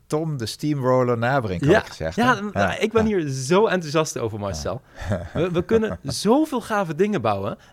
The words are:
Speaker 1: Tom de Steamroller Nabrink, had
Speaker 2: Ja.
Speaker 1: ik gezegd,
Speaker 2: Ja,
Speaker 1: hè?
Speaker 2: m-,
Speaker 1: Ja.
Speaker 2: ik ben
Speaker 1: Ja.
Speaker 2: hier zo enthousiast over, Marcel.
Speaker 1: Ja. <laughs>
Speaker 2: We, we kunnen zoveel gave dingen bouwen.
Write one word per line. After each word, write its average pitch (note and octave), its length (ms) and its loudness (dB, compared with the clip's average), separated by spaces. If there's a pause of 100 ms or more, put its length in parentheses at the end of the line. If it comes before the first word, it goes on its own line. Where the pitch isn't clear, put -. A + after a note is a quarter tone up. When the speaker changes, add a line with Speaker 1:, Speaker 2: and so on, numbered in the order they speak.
Speaker 1:
Tom D3+ 300 -4
de A2+ 100 -6
Steamroller B2+ 720 0
Nabrink, A#2 420 0
had C#3+ 100 4
Speaker 2:
Ja. G#3 100 8
Speaker 1:
ik - 60 -8
gezegd, - 300 -6
Speaker 2:
Ja, B3 180 4
Speaker 1:
hè? G3+ 80 -4
Speaker 2:
m-, G#3 100 -6
Speaker 1:
Ja. G3 260 0
Speaker 2:
ik A3 140 -2
ben A3 160 2
Speaker 1:
Ja. G#3+ 80 0
Speaker 2:
hier D#3 120 0
zo C3+ 380 2
enthousiast D#3+ 520 0
over, A2+ 200 -4
Marcel. F#2+ 420 -4 (280)
Speaker 1:
Ja. F2 200 -4
<laughs> - 120 -4
Speaker 2:
We, F3+ 100 0
we F3 140 0
kunnen A3 380 0
zoveel A#3+ 580 2
gave F#3+ 340 -2
dingen F#3+ 280 0
bouwen. G#2 360 -2 (140)